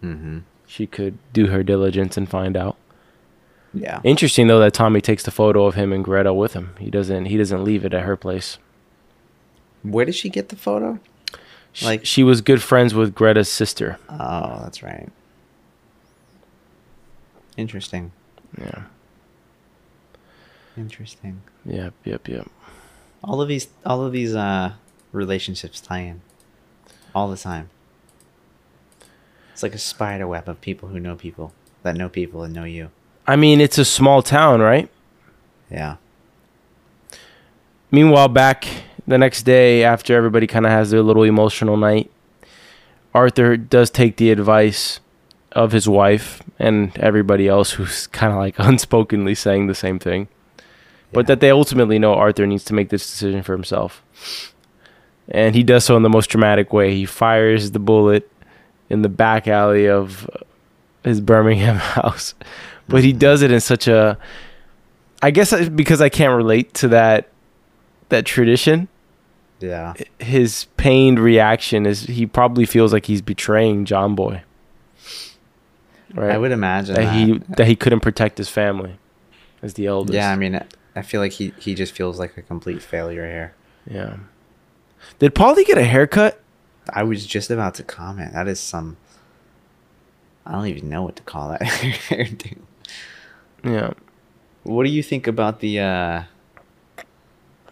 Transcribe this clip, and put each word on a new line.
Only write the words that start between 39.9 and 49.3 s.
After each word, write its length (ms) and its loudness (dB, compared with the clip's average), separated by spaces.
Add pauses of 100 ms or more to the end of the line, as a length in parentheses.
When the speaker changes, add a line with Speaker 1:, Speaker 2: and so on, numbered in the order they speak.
Speaker 2:
everybody 320 2
kinda 220 0
has 220 2
their 100 4
little 220 4
emotional 540 2
night, 340 0 (1000)
Arthur 420 4
does 340 2
take 280 2
the 140 4
advice 680 2 (540)
of 180 2
his 160 2
wife 540 2 (180)
and 380 0
everybody 500 2
else 260 2
who's 340 -8
kinda, 280 -2
like, 200 -4
<laughs> 40 -6
unspokenly 760 2